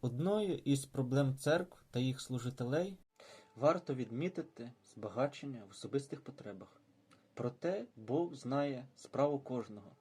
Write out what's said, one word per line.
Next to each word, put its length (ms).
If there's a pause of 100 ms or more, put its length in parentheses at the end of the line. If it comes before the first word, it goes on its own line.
Одною 540
із 320
проблем 500
церкв 540
та 100
їх 200
служителей 800 (580)
варто 380
відмітити 760 (220)
збагачення 760
в 20
особистих 500
потребах. 600 (520)
Проте 520 (100)
Бог 380
знає 520 (100)
справу 420
кожного 520 (100)